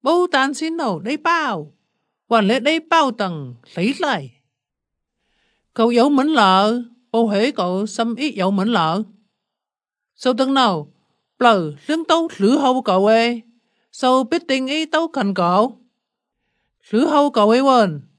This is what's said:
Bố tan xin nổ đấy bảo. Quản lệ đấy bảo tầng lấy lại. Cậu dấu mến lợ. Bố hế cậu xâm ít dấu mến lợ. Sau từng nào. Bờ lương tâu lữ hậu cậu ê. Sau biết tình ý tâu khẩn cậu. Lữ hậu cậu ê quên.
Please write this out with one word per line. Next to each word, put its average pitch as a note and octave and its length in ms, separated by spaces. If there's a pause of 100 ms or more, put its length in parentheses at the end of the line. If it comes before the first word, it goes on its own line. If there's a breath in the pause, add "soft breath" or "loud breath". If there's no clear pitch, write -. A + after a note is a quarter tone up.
Bố F4+ 300
tan C#4 220
xin D#4+ 240
nổ G#3+ 220
đấy A#3 180
bảo. B3+ 560 (540)
Quản A3 200
lệ B3 120
đấy D#4 200
bảo D#4+ 320
tầng D#3+ 440 (200)
lấy G3+ 240
lại. G3+ 320 (1400)
Cậu A#3 180
dấu A#3+ 180
mến C#4 180
lợ. G#3+ 540 (300)
Bố A3+ 160
hế G#3 240
cậu F#3+ 360
xâm A#3 280
ít C4+ 160
dấu F#3+ 200
mến G3+ 160
lợ. F#3 360 (1120)
Sau B3+ 220
từng C4+ 160
nào. G3+ 400 (460)
Bờ F#3+ 340 (140)
lương D#4+ 180
tâu E4 220 (100)
lữ G#3+ 200
hậu C4 240
cậu G3 260
ê. A3+ 340 (500)
Sau C4 320
biết - 240
tình C4 200
ý D4+ 180
tâu D#4+ 280
khẩn G3+ 200
cậu. F#3 460 (1080)
Lữ A#3+ 180
hậu D4 240
cậu G#3+ 180
ê B3 120
quên. A3 400 (180)